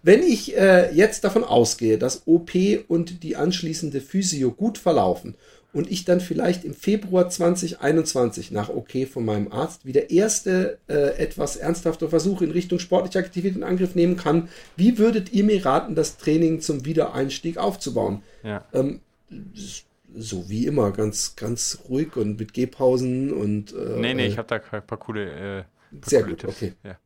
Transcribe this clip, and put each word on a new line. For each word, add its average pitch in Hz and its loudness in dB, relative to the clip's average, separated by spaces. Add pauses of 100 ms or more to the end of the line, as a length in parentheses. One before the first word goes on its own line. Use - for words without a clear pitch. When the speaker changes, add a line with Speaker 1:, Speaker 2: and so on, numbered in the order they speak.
Speaker 1:
Wenn 208 8
ich, 330 2
äh, 185 6
jetzt 208 4
davon 196 2
ausgehe, 113 2
dass 123 -2
O 165 6
P 190 0
und 170 -2
die 160 -6
anschließende 156 -2
Physio 170 0
gut 202 -4
verlaufen 98 0 (380)
und - -4
ich 185 -6
dann 180 4
vielleicht 170 -2
im 151 -10
Februar 185 0
zwanzig 175 -2
einundzwanzig 143 0
nach 104 -4
Okay - -6
von 127 -6
meinem 104 -2
Arzt 135 -6
wieder 131 0
erste, 190 0 (120)
äh, 143 2
etwas - -4
ernsthafte 160 -4
Versuche 180 0
in 156 -2
Richtung 175 -2
sportliche 185 0
Aktivität 185 -4
in - -6
Angriff 180 -2
nehmen 180 2
kann, 170 0 (260)
wie 220 4
würdet 220 2
ihr 202 4
mir 208 4
raten, 147 2
das 151 -2
Training 160 2
zum 143 -4
Wiedereinstieg 147 -2
aufzubauen? 117 -2 (200)
Speaker 2:
Ja. 104 -8 (120)
Speaker 1:
Ähm, 135 -2 (300)
das - -16 (300)
so 104 -10
wie 110 0
immer, 127 2
ganz, 107 -4
ganz 117 -6
ruhig 143 -4
und 107 -2
mit 110 -8
Gehpausen 127 0
und, 104 -4
äh, 113 -6
Speaker 2:
Nee, 120 -2
nee, 127 0
Speaker 1:
äh, 113 0
Speaker 2:
ich 104 -2
hab 113 -8
da 117 -2
ein 107 -10
paar 110 -8
coole, 98 -8
äh, - -14 (380)
paar - -8
Speaker 1:
Sehr 135 6
Speaker 2:
coole 98 -4
Speaker 1:
gut, - -10
Speaker 2:
Tipps. 95 -8
Speaker 1:
okay. 98 -8 (100)
Speaker 2:
Ja. 95 -16